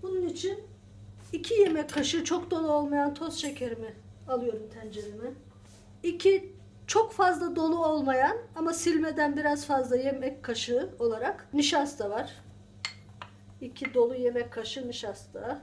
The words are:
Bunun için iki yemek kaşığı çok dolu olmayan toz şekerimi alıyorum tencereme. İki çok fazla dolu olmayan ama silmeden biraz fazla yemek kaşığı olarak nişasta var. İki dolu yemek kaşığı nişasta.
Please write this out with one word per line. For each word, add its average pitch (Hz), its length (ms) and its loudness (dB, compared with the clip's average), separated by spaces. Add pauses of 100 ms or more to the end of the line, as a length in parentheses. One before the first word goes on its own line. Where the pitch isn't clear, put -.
Bunun 370 260 -2
için 381 320 -4 (720)
iki - 200 -2
yemek 330 400 6
kaşığı 302 300 0
çok 349 280 -2
dolu 320 200 0
olmayan 285 420 2
toz 320 220 -8
şekerimi 226 580 -6 (340)
alıyorum 240 460 -2
tencereme. 214 600 -10 (720)
İki 370 520 2 (320)
çok 453 260 4
fazla 339 420 4
dolu 330 300 2
olmayan 294 520 2 (180)
ama 330 180 0
silmeden 311 640 2
biraz 294 280 0
fazla 262 300 2
yemek 262 480 -2
kaşığı 247 460 -2 (100)
olarak 233 540 -2
nişasta 285 560 2
var. 220 260 -4 (1300)
İki 262 320 -10
dolu 247 220 4
yemek 240 360 -2
kaşığı 240 360 -8
nişasta. 226 760 -8